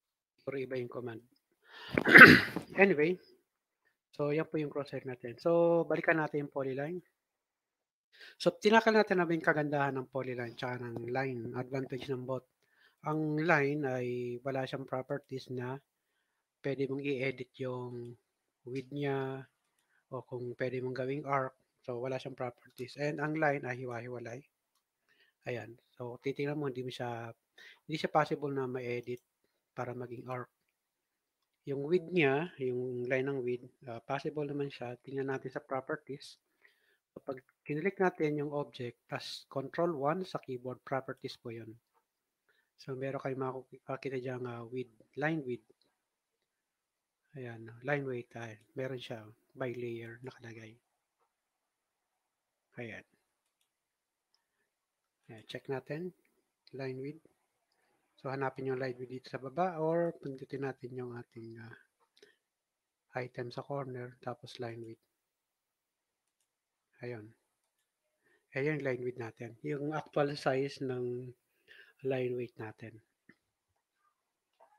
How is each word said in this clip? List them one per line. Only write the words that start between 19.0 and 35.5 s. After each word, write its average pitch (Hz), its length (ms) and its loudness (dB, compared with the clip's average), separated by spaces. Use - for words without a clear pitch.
o 127 80 -6
kung 123 320 -8
pwede 127 320 -4
mong 127 120 -4
gawing 135 280 -4
arc. 135 300 0
So, 120 160 -8
wala 131 220 -4
siyang 131 180 -10
properties. 123 600 -10
And 147 240 -2
ang 156 180 -2
line 143 240 2
ay 123 160 -6
hiwa-hiwalay. 120 640 -8
Ayan. 113 240 -6
So, 123 240 -10
titingnan 143 360 -2
mo, 147 120 -2
hindi 123 160 -6
mo 127 80 -8
siya, 117 400 -6
hindi 156 80 -2
siya - 160 -2
possible 147 400 2
na 135 160 0
ma-edit 120 520 -4
para 123 240 -6
maging 123 320 -10
arc. 123 200 -6
Yung 139 240 -4
width 170 240 2
niya, 156 480 4
yung 123 480 -2
line 131 160 2
ng 139 160 -2
width, 123 240 -4
ah, 117 160 -10
possible 143 400 -4
naman 143 240 -4
siya. 123 320 -10
Tingnan 135 320 -4
natin 131 160 -6
sa 135 120 -8